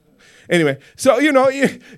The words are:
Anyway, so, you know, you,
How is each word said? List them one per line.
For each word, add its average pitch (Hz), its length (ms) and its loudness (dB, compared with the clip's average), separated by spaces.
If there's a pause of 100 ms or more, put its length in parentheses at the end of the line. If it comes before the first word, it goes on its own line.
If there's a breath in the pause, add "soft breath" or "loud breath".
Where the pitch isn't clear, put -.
(480 soft breath)
Anyway, 151 300 0 (180 soft breath)
so, 254 220 0
you 294 140 0
know, 262 160 2
you, 269 320 -4 (180 loud breath)